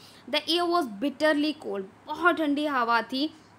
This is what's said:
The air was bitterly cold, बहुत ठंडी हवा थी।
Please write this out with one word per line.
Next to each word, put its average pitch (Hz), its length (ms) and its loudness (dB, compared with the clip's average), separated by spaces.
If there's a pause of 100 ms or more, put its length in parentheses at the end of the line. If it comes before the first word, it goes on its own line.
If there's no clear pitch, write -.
(300)
The 294 120 0
air 330 220 0
was 339 200 2
bitterly 294 720 0 (140)
cold, 196 160 -6 (240)
बहुत 320 280 2
ठंडी 294 300 0
हवा 233 360 2
थी। 269 320 -4 (260)